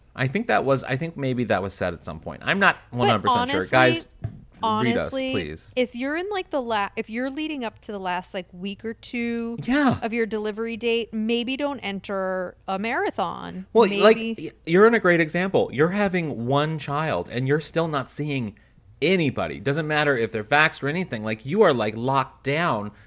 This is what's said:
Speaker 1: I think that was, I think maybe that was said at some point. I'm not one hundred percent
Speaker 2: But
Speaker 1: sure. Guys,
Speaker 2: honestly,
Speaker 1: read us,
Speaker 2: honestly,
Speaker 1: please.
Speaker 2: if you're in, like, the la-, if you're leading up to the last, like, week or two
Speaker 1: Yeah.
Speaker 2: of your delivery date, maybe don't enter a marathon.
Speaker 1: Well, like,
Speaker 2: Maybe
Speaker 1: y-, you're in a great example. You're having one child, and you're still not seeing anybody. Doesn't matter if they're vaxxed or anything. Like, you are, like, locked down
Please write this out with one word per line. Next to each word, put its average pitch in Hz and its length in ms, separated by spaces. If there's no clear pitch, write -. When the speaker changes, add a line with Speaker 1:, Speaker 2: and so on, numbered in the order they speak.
Speaker 1:
I 131 140
think 196 180
that - 180
was, 135 200
I 131 120
think 165 200
maybe 127 280
that 101 180
was 98 120
said 90 180
at 80 120
some 80 160
point. - 240
I'm 170 160
not 180 160
one 120 180
hundred 107 140
percent 240 260
Speaker 2:
But - 40
Speaker 1:
sure. 92 140
Guys, 127 400
Speaker 2:
honestly, 220 300
Speaker 1:
read 240 60
us, - 40
Speaker 2:
honestly, 262 300
Speaker 1:
please. 165 440
Speaker 2:
if 247 200
you're 277 200
in, 359 140
like, 381 200
the 285 120
la-, 214 340
if 220 140
you're 247 180
leading 294 360
up 214 160
to - 120
the 208 60
last, 180 340
like, 185 200
week 196 320
or 220 100
two 233 720
Speaker 1:
Yeah. 269 360
Speaker 2:
of 220 140
your 233 100
delivery 214 540
date, 226 340
maybe 233 440
don't 285 240
enter 190 760
a 190 100
marathon. 196 960
Speaker 1:
Well, 220 160
like, 202 260
Speaker 2:
Maybe 226 220
Speaker 1:
y-, 156 120
you're 185 220
in 233 80
a 220 60
great 170 200
example. 170 520
You're 156 180
having 175 560
one 147 320
child, 139 520
and 127 180
you're 151 120
still 165 280
not 139 200
seeing 139 480
anybody. 127 580
Doesn't 143 260
matter 151 300
if 113 160
they're 107 100
vaxxed 147 400
or 135 60
anything. 151 360
Like, 110 200
you 165 160
are, 170 140
like, 110 200
locked 127 500
down 135 480